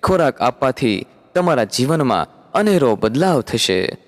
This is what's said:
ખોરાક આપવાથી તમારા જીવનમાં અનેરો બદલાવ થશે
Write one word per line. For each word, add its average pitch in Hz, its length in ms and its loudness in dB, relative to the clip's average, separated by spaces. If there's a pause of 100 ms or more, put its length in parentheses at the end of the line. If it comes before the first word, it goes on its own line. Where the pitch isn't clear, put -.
ખોરાક 170 380 0
આપવાથી 123 640 -2 (280)
તમારા 170 300 2
જીવનમાં 123 880 -2
અનેરો 175 440 2
બદલાવ 135 440 0
થશે - 560 -2 (120)